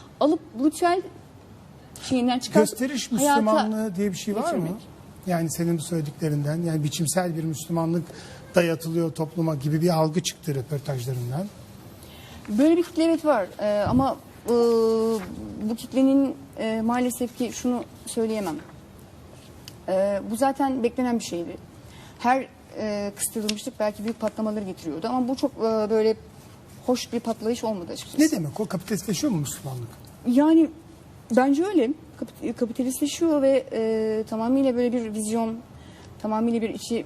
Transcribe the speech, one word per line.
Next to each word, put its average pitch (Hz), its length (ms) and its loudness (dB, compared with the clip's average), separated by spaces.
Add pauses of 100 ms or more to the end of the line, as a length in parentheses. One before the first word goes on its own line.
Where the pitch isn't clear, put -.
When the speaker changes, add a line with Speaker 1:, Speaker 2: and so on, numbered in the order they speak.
(200)
Speaker 1:
alıp 302 200 4 (200)
bu 262 60 2
ritüel 349 360 2 (1000)
şeyinden 254 380 2
çıkartıp 214 400 4
Speaker 2:
Gösteriş 262 320 -4
Speaker 1:
hayata 285 300 4
Speaker 2:
Müslümanlığı 214 540 2
diye 202 160 0
bir 175 60 -6
şey 208 180 -4
var 294 180 0
mı? 262 60 0
Speaker 1:
geçirmek. 175 220 -4 (460)
Speaker 2:
Yani 170 240 0
senin 170 260 0
bu 156 40 -2
söylediklerinden, 151 800 -2
yani 160 220 0
biçimsel 165 540 0
bir 165 60 -4
Müslümanlık 165 600 0 (520)
dayatılıyor 165 560 2
topluma 160 440 -2
gibi 147 260 0
bir 175 80 4
algı 160 340 2
çıktı - 320 -4
röportajlarından. 131 920 -4 (1040)
Speaker 1:
Böyle 285 280 6
bir 349 60 4
kitle 320 200 0
evet 330 220 2
var. 262 220 4 (120)
Ee, 208 280 2
ama, 254 280 2 (300)
e, - 40 -2 (1200)
bu 233 80 -2
kitlenin, 269 580 2 (240)
e, 220 220 -2
maalesef 247 560 0
ki 233 160 -2
şunu 247 300 -2 (220)
söyleyemem. 214 500 -2 (1300)
E, 196 340 0 (100)
bu 226 40 -4
zaten 262 480 0
beklenen 240 360 0
bir 196 40 -10
şeydi. 170 340 -8 (640)
Her, 247 280 2 (320)
e, 208 360 -4
kıstırılmışlık 214 640 -6
belki 214 240 -2
büyük 220 160 -6
patlamaları 214 460 -4
getiriyordu 165 420 -8
ama 247 200 0
bu 269 80 -2
çok, 269 220 -2
e, 220 320 0
böyle 220 260 2 (680)
hoş - 280 -2
bir 240 60 0
patlayış 226 440 -4
olmadı 202 280 -4
açıkçası. - 300 -2
Speaker 2:
Ne 311 100 4
demek 170 280 -4
o? 214 60 0
Kapitalistleşiyor 214 680 -2
mu 165 60 0
Müslümanlık? 127 500 -8 (380)
Speaker 1:
Yani 302 420 6 (640)
bence 277 300 4
öyle. 330 240 2 (300)
Kapit-, - 380 -8
kapitalistleşiyor 277 840 0
ve, 269 300 4
e, 220 580 0
tamamıyla 247 460 2
böyle 240 180 2
bir 226 200 -2
vizyon, 220 440 -2 (640)
tamamıyla 220 400 0
bir 220 80 -2
içi - 360 -4